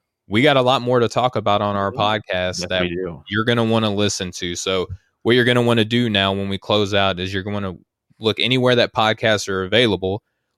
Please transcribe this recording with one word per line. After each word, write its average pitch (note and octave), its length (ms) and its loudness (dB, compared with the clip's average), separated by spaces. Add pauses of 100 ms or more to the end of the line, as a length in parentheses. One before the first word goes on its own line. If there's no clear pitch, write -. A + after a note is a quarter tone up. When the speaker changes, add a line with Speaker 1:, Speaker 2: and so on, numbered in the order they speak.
(280)
Speaker 1:
we G2+ 140 0
got C#3+ 160 4
a C3 40 4
lot B2+ 200 2
more B2 180 2
to A#2 100 2
talk B2 260 0
about G#2 260 0
on G#2 140 -2
our G2 160 -2
Speaker 2:
Mm-hmm. F#2+ 100 -4
Speaker 1:
podcast G#2+ 200 0 (120)
Speaker 2:
Yes, F2+ 360 -4
Speaker 1:
that F#2 140 0
Speaker 2:
we F2+ 120 -2
do. F2 340 -8
Speaker 1:
you're G#2+ 160 -2
gonna A#2+ 180 2
wanna A2+ 300 0
listen G2 380 -2
to. F2 240 -8
So F#2+ 320 -2 (360)
what A2+ 120 2
you're B2 100 4
gonna B2 180 2
wanna A#2 220 2
do A#2+ 240 0
now G2 240 0
when G2 160 -4
we G2 100 -4
close G#2 340 0
out G2 260 0
is F#2 140 -6
you're G2 100 -4
gonna G2+ 320 -6 (440)
look G#2+ 200 -2
anywhere B2 360 2
that A2+ 180 2
podcasts A2 560 0
are F#2+ 140 -2
available, F#2+ 580 0 (360)